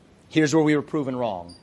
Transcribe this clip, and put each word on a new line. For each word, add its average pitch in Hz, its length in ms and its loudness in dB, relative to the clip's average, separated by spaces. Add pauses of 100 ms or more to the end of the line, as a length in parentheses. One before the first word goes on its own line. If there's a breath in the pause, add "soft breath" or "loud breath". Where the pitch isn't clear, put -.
(300)
Here's 156 260 2
where 160 80 4
we 151 140 2
were 139 40 -2
proven 135 360 -6
wrong. 95 460 -6